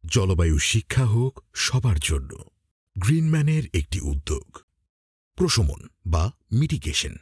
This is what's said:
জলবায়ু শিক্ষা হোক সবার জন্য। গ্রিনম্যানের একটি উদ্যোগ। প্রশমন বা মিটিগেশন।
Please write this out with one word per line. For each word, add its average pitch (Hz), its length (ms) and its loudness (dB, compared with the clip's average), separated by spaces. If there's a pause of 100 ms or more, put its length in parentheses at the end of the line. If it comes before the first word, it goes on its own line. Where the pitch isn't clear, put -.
জলবায়ু 85 560 2
শিক্ষা - 460 0
হোক 120 280 0 (220)
সবার 120 440 0
জন্য। 69 320 -2 (640)
গ্রিনম্যানের 156 680 2 (100)
একটি - 280 0
উদ্যোগ। 71 460 -4 (920)
প্রশমন 117 440 2 (240)
বা 82 180 2 (280)
মিটিগেশন। 82 720 -2